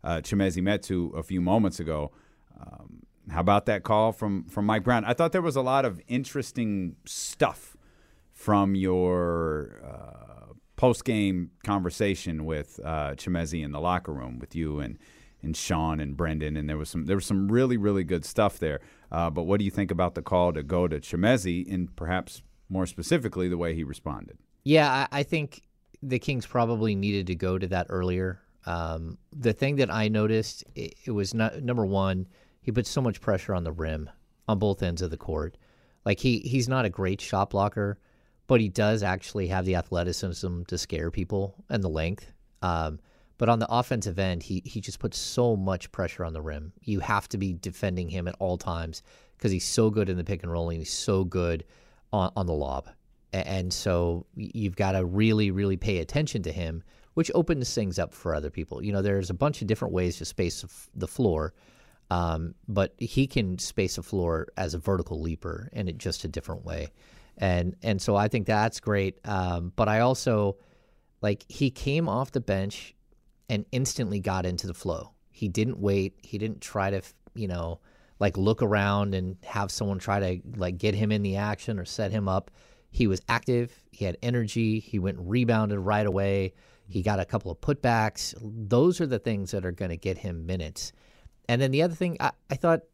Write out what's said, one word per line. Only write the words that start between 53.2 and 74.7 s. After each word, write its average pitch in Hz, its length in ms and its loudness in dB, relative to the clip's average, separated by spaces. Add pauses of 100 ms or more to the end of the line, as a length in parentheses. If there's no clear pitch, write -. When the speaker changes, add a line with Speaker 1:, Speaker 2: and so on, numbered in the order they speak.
Speaker 2:
A-, 95 120 -2
and 90 280 -2
so 87 540 0 (100)
y-, 107 160 -8
you've 101 220 -2
gotta 95 280 2
really, 104 460 4
really 98 260 2
pay 92 220 -2
attention 117 460 -2
to 80 80 -4
him, 85 320 -6 (320)
which 165 180 2
opens 160 400 2
things 95 240 0
up 85 160 -2
for 82 220 -2
other 76 160 -2
people. 73 320 -6
You 101 100 -2
know, 98 80 2
there's 98 300 0
a - 20 -2
bunch 143 280 0
of 107 60 -4
different 90 280 0
ways 90 240 2
to 80 60 -8
space - 360 -2
the 87 60 -14
f-, - 260 -20
the 90 140 -4
floor, 82 460 0 (580)
um, 85 420 0 (140)
but 98 300 0
he 131 280 0
can 95 320 -2
space - 400 -2
a 95 60 -8
floor 85 540 0
as 87 180 -4
a - 20 -4
vertical 87 420 -2
leaper 82 540 -6
in 92 160 -2
it 80 80 -6
just - 260 -6
a - 60 -6
different - 340 -8
way. 78 260 -6 (500)
And, 90 420 2
and 107 180 0
so - 160 2
I 101 120 4
think 107 180 0
that's 110 340 2
great. 98 380 0 (100)
Um, 90 480 -2
but 107 140 4
I 110 120 4
also, 110 560 2 (640)
like, 104 300 0
he 135 220 0
came 147 360 0
off 123 240 -2
the 127 100 -2
bench 98 540 -2 (540)
and 107 240 0
instantly 107 480 -2
got 92 240 0
into 90 220 -2
the 87 60 -6